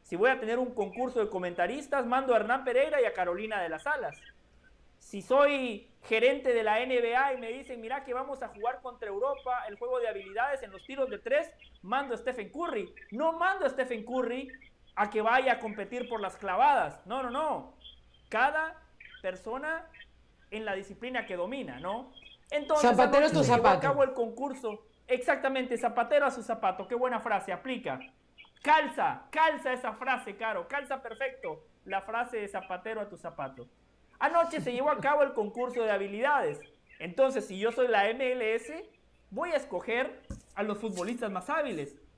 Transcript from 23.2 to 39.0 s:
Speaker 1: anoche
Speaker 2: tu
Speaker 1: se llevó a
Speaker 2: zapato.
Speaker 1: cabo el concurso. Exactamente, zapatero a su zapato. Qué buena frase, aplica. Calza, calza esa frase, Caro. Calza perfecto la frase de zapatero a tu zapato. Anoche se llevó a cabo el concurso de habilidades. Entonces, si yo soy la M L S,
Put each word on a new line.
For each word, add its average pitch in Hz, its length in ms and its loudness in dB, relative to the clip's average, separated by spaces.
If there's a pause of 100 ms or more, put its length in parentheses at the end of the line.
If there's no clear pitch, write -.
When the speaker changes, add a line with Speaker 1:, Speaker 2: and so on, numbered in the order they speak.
Speaker 1:
anoche 320 80 4
Speaker 2:
tu 302 100 4
Speaker 1:
se 240 80 4
llevó 233 160 6
a 196 40 10
Speaker 2:
zapato. 180 100 4
Speaker 1:
cabo 277 240 4
el 262 80 -8
concurso. 233 720 -6 (200)
Exactamente, 254 720 0
zapatero 233 480 2
a 247 60 4
su 233 100 -8
zapato. 190 460 -2
Qué 240 80 -4
buena 247 240 0
frase, 196 320 0
aplica. 175 480 -6 (640)
Calza, 269 680 2
calza 285 420 2
esa 247 200 -4
frase, 247 440 -4
Caro. 220 300 -2
Calza 269 340 -4
perfecto 233 640 -8 (180)
la 190 180 -2
frase 233 360 -4
de 208 100 -4
zapatero 196 540 -6
a 202 80 -8
tu 170 80 -16
zapato. 139 500 -10 (520)
Anoche 330 420 2
se 247 100 -2
llevó 262 180 2
a 277 80 2
cabo 285 260 4
el 262 100 0
concurso 240 500 -2
de 214 80 2
habilidades. 202 680 0 (400)
Entonces, 247 460 2
si 190 140 -10
yo 226 140 2
soy 247 160 4
la 208 200 6
M 254 220 0
L 226 240 0
S, 311 340 -8 (400)